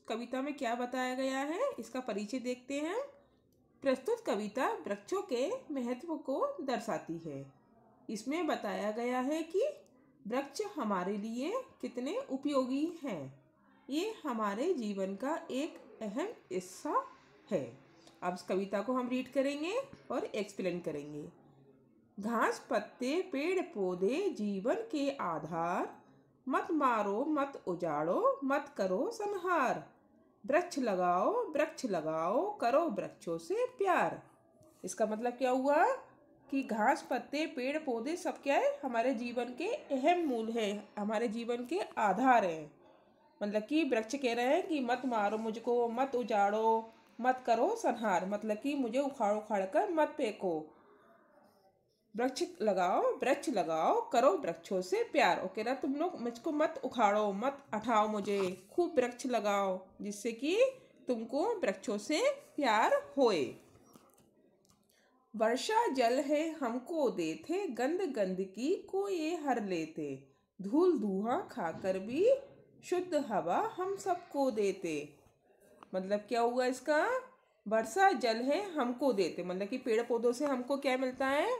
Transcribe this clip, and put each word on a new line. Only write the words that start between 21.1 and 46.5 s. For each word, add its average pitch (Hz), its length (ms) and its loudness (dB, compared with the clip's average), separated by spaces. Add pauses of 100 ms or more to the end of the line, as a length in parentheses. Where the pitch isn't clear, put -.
घास, 233 520 0
पत्ते, 254 500 0 (120)
पेड़, 339 320 0
पौधे 202 640 0
जीवन 208 460 -2 (160)
के 277 200 0
आधार, 175 760 -2 (580)
मत 320 260 0
मारो, 233 580 2
मत 277 380 -2
उजाड़ो, 175 760 2
मत 285 320 0
करो 202 360 0
संहार। 349 720 0 (600)
वृक्ष 302 340 0
लगाओ, 190 540 2 (160)
वृक्ष 302 380 -2
लगाओ, 175 680 0
करो 277 340 4
वृक्षों 165 480 -6
से 453 280 -2 (120)
प्यार। 233 420 2 (640)
इसका 208 220 -2
मतलब 220 260 -2
क्या 247 200 0
हुआ 285 320 6 (640)
कि 269 140 0
घास, 226 480 2
पत्ते, 294 360 -2
पेड़, 277 320 -2
पौधे 269 400 -2
सब - 240 -6
क्या 277 140 2
है, 554 260 2
हमारे 247 320 0
जीवन 240 440 -4
के 415 160 -2 (220)
अहम 339 300 4
मूल 226 240 0
हैं, 208 380 -2 (100)
हमारे 214 320 0
जीवन 233 360 -4
के 339 140 -2
आधार 226 640 4
हैं। 160 260 -2 (720)
मतलब 208 220 0
कि 302 220 2
वृक्ष 233 300 0
कह 262 200 2
रहे 240 120 2
हैं 349 200 4
कि 320 140 0
मत 247 240 0
मारो 214 340 2
मुझको, 233 520 0
मत 262 240 0
उजाड़ो, 220 800 2 (260)